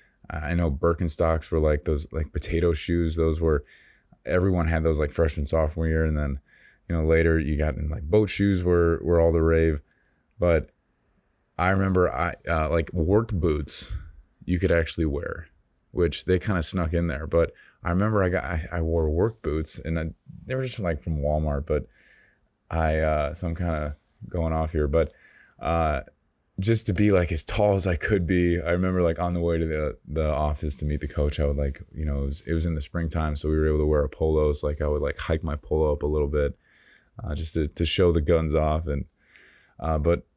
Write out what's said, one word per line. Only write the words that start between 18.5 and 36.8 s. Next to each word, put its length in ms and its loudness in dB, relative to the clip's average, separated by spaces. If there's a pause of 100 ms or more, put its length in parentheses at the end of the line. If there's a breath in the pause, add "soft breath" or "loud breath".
I 100 -4
wore 260 0
work 340 0
boots, 360 -4
and 180 -4
I, 140 -4 (340)
they 120 -6
were 60 -4
just, 180 -6
like, 200 -2
from 180 -4
Walmart, 480 0
but 200 0 (800 soft breath)
I, 300 0
uh, 340 0
so 140 -8
I'm 80 -4
kinda 420 -4 (320)
going 240 -2
off 200 -2
here, 160 2
but, 240 2 (480 loud breath)
uh, 400 0 (580)
just 300 0
to 40 0
be, 200 4
like, 180 4
as 140 0
tall 320 2
as 100 0
I 80 2
could 320 0
be. 340 2
I 120 -4
remember, 300 0
like, 180 0
on 140 -2
the 60 -2
way 160 0
to 80 0
the, 400 -2
the 240 -2
office 480 -2
to 80 -6
meet 160 -2
the 60 -8
coach, 320 -2
I 80 0
would, 100 0
like, 240 -4 (140)
you 100 -6
know, 180 -2
it 20 -2
was, 160 -6
it 140 -4
was 120 0
in 80 -2
the 60 -4
springtime, 560 -4
so 120 -4
we 80 2
were 120 2
able 100 2
to 80 2
wear 160 2
a 60 -2
polo. 440 0
So, 140 -4
like, 160 -2
I 60 -2
would, 140 -2
like, 160 -4
hike 260 -2
my 100 -4
polo 380 0
up 100 -4
a 60 -2
little 180 0
bit, 320 -2 (640 soft breath)